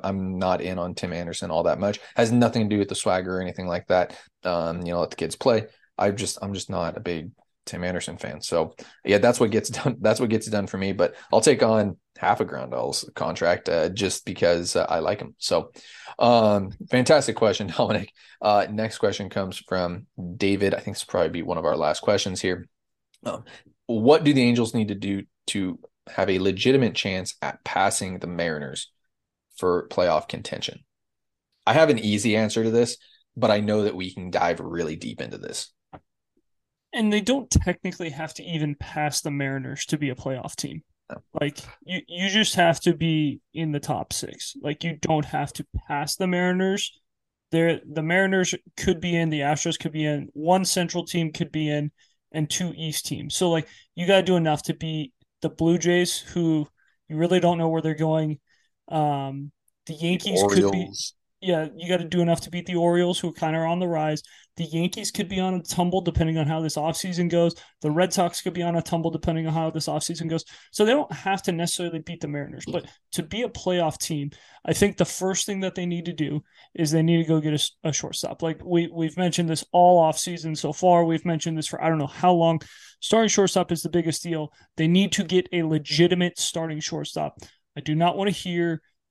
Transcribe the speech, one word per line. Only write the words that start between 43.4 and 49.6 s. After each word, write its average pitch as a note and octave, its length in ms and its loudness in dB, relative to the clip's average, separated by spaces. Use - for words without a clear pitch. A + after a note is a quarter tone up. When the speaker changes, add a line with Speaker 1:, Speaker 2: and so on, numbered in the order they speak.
Speaker 2:
in D#3+ 180 -2
the C#3+ 80 -2
top - 320 -4
six. - 480 -10
Like, D3 220 -8
you E3 140 -4
don't D3+ 280 2
have C#3+ 300 -4
to - 120 -10
pass C#3+ 300 -4
the F#3+ 100 -2
Mariners. F3+ 720 0
They're, E3 380 2
the D#3 140 -4
Mariners F#3 520 2
could F3 240 0
be E3+ 160 -2
in, E3 140 2
the D3+ 100 0
Astros D3+ 380 0